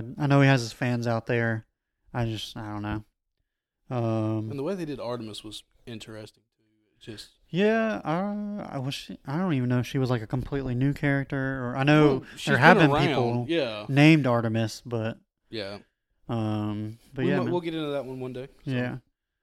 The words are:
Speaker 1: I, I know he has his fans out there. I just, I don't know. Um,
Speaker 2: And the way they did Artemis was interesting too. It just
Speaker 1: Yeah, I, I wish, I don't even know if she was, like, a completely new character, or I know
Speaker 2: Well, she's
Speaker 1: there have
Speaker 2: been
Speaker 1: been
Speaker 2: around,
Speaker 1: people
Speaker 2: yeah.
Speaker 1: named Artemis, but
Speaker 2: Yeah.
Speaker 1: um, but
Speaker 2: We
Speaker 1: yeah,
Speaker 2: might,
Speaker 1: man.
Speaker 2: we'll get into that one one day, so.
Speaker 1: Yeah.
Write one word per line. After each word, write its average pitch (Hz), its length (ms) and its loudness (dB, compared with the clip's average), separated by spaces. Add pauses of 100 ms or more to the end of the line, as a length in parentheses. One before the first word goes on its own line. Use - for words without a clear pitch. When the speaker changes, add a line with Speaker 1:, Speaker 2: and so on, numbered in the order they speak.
(180)
Speaker 1:
I, 147 60 -2
I - 20 0
know 139 140 6
he 135 80 6
has 135 140 4
his 113 100 -8
fans 123 340 -2
out 113 200 -2
there. 117 380 0 (480)
I 123 120 -2
just, 110 320 -8
I 113 160 -12
don't 104 100 -8
know. 107 220 -6 (840)
Um, 110 600 -2
Speaker 2:
And 143 80 -8
the 135 60 -4
way 190 100 -4
they 175 100 -6
did 143 160 -6
Artemis 110 440 -8
was 104 180 -16 (240)
interesting 110 560 -16 (160)
too. 110 60 -20 (340)
It - 140 -16
just - 160 -16 (200)
Speaker 1:
Yeah, 214 560 0
I, 208 680 -6
I 139 60 -6
wish, 135 300 -8 (160)
I 139 120 -4
don't 185 160 0
even 123 160 0
know 123 80 2
if 120 80 -2
she - 120 -6
was, 127 120 0
like, 123 100 0
a 110 60 -8
completely 131 480 -4
new 135 180 2
character, 135 720 -2
or 123 120 -6
I 135 80 0
know 151 220 8
Speaker 2:
Well, - 180 2 (120)
she's - 100 -10
Speaker 1:
there 139 120 4
have 165 180 10
Speaker 2:
been 156 140 8
Speaker 1:
been 143 60 4
Speaker 2:
around, 165 120 4
Speaker 1:
people 120 400 0
Speaker 2:
yeah. 117 400 -2
Speaker 1:
named 143 380 8
Artemis, 113 580 0
but 117 320 -4 (320)
Speaker 2:
Yeah. 101 300 -8 (500)
Speaker 1:
um, 107 680 -4 (160)
but 131 100 -2
Speaker 2:
We - 60 2
Speaker 1:
yeah, 143 80 2
Speaker 2:
might, 131 60 0
Speaker 1:
man. 170 80 -2
Speaker 2:
we'll 180 100 0
get 165 120 -6
into 156 180 -4
that 139 120 -4
one 131 160 -10
one 127 140 -8
day, 127 140 -12 (160)
so. 139 60 -6
Speaker 1:
Yeah. 123 260 -4 (460)